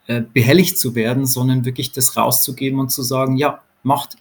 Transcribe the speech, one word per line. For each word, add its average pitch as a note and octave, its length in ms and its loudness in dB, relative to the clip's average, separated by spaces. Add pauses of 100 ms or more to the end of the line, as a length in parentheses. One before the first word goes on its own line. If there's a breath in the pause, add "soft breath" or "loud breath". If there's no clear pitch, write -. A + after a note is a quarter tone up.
äh, A#2+ 140 -2
behelligt C3+ 560 4
zu A#2+ 160 -2
werden, A#2+ 320 0
sondern B2+ 380 0
wirklich B2+ 300 -6
das - 240 0
rauszugeben C3 600 -2
und C3+ 100 -2
zu C3+ 120 -4
sagen, C3 360 -2
"Ja, C#3 240 -2 (200)
macht, - 400 -2